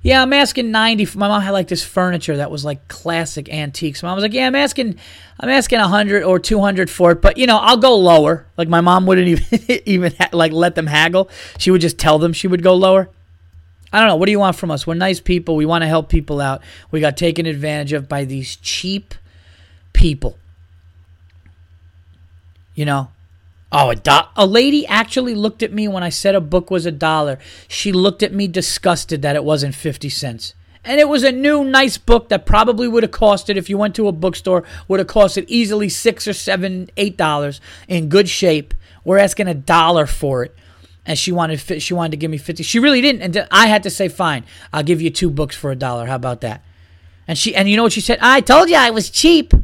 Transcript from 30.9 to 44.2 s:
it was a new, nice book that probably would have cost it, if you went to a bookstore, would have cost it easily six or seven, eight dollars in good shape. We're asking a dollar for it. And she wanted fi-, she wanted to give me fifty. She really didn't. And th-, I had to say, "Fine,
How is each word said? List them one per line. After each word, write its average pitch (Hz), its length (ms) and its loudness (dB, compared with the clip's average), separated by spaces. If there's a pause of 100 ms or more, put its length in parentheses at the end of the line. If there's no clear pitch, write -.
it 302 80 6
was 277 160 0
a 262 80 4
new, 285 320 0
nice 269 340 2
book 233 300 2
that 196 180 -2
probably 220 420 2
would 233 140 2
have 220 100 -4
cost 202 380 2
it, 196 60 0
if 185 120 -6
you 202 80 -4
went 208 200 -2
to 214 120 0
a 190 40 -2
bookstore, 175 520 -2 (240)
would 190 100 0
have 185 100 -2
cost 202 280 2
it 190 120 -6
easily 214 400 -2
six - 380 -2
or 208 60 -6
seven, 185 640 -6
eight 202 200 -4
dollars 147 440 -4 (260)
in 165 220 -4
good 185 200 2
shape. 156 440 -2 (320)
We're 185 140 2
asking 196 300 0
a 170 60 -4
dollar 165 520 2
for 135 380 -4
it. - 100 -14 (520)
And 151 120 -6
she 180 140 -4
wanted 160 280 -2
fi-, 156 180 -8
she 175 160 -6
wanted 165 180 -4
to 156 40 -8
give 156 140 -6
me 151 80 -8
fifty. 165 240 -10
She 233 160 -2
really 262 220 4
didn't. 262 220 0
And 180 100 -6
th-, 196 180 -4
I 214 160 6
had 214 160 2
to 196 80 -6
say, 190 180 -2
"Fine, 151 360 -4 (280)